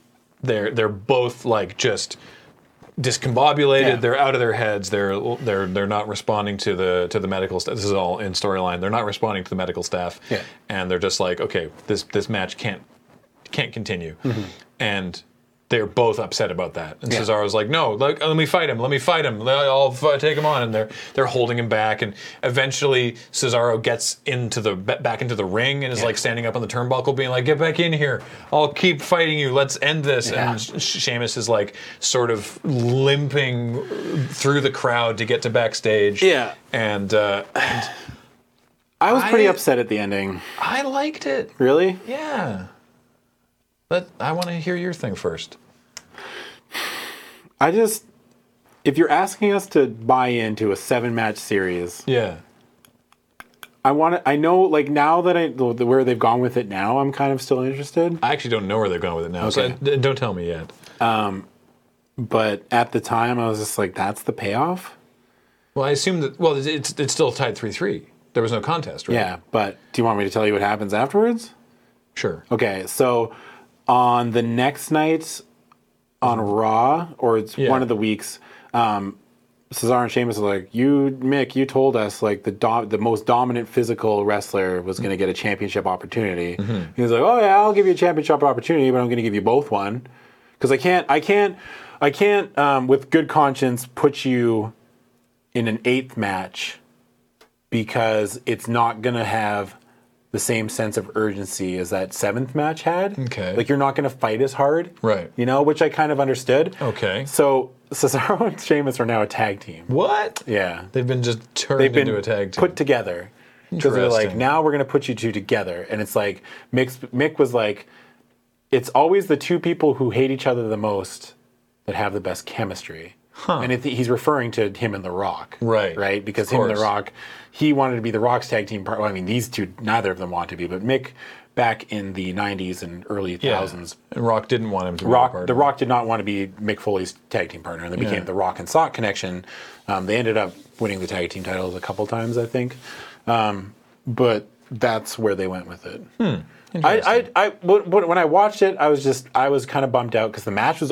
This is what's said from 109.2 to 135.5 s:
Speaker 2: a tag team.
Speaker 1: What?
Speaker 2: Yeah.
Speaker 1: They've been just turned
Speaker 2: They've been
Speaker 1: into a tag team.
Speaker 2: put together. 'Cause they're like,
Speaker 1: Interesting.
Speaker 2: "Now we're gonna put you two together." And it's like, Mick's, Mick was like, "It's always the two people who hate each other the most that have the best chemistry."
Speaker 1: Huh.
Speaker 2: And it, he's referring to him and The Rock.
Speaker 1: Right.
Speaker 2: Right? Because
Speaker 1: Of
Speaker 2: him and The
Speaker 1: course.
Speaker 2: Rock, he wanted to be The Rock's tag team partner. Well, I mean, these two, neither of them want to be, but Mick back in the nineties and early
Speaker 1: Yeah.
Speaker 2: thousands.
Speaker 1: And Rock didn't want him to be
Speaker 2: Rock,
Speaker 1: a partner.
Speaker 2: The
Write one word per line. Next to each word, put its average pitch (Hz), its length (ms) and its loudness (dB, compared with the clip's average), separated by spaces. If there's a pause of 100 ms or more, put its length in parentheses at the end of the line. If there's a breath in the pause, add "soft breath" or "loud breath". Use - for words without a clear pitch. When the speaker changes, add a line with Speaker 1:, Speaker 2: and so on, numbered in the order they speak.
Speaker 2:
a 104 40 0
tag 104 340 -4
team. 80 280 -18
Speaker 1:
What? 349 580 0
Speaker 2:
Yeah. 92 460 -2
Speaker 1:
They've 123 140 -2
been 127 160 0
just 117 180 -2 (140)
turned - 260 0
Speaker 2:
They've 131 120 6
been 131 160 4
Speaker 1:
into 104 100 0
a 98 40 -4
tag 101 300 -2
team. - 80 -2
Speaker 2:
put 180 160 2
together. 104 540 0 (400 soft breath)
'Cause 165 120 -6 (120)
they're 123 140 4
like, 117 40 4 (140)
Speaker 1:
Interesting. 98 120 -2
Speaker 2:
"Now 143 240 2
we're 151 100 4
gonna 143 140 2
put 135 220 0
you 123 60 -2
two 107 180 -4
together." 95 580 -4
And 107 100 -4
it's 101 160 -6
like, 101 260 -2 (300 loud breath)
Mick's, 127 240 0 (180)
Mick 156 240 0
was 123 140 4
like, 107 340 -2 (840 soft breath)
"It's 123 200 0
always 185 360 4
the 151 100 2
two - 240 -2
people 160 340 2
who 127 160 0
hate 131 200 2
each 135 160 -4
other 120 220 0
the 107 100 -2
most 104 560 -6 (500)
that 101 100 -6
have 101 200 -4
the 101 60 -2
best 92 260 -8
chemistry." 87 720 -10 (180)
Speaker 1:
Huh. 165 260 -2
Speaker 2:
And 123 120 0
it, 127 120 0
he's 123 260 -2
referring 123 420 0
to 104 180 0
him 101 240 -4
and 98 100 -8
The 90 60 -8
Rock. 90 500 -6
Speaker 1:
Right. 107 360 2
Speaker 2:
Right? 101 280 -2
Because 104 240 -4
Speaker 1:
Of 123 80 -4
Speaker 2:
him 120 60 4
and 117 80 2
The 104 40 0
Speaker 1:
course. 107 100 0
Speaker 2:
Rock, 104 280 -2 (380 loud breath)
he 151 220 2
wanted 135 240 2
to 113 60 -4
be 117 80 -2
The 107 100 0
Rock's 123 280 0
tag 107 180 -2
team 101 180 -8
partner. 107 180 -4
Well, 107 80 0
I 98 40 -6
mean, 92 100 -6
these 113 240 -2
two, 95 320 -6
neither 107 300 0
of 87 80 -4
them 90 120 -8
want 87 200 -6
to 90 60 -12
be, 87 100 -6
but 92 180 -6
Mick 131 240 0 (460 loud breath)
back 117 360 0
in 98 220 -6
the 92 220 -6
nineties 95 480 -6
and 87 260 -14
early 95 320 -4
Speaker 1:
Yeah. 117 180 0
Speaker 2:
thousands. 87 380 -8 (140)
Speaker 1:
And 120 160 -4
Rock 110 220 0
didn't 113 220 0
want 92 180 -2
him 87 100 -6
to 95 80 -8
be - 40 2
Speaker 2:
Rock, 123 200 6
Speaker 1:
a - 20 -14
partner. 90 140 -6
Speaker 2:
The 123 80 0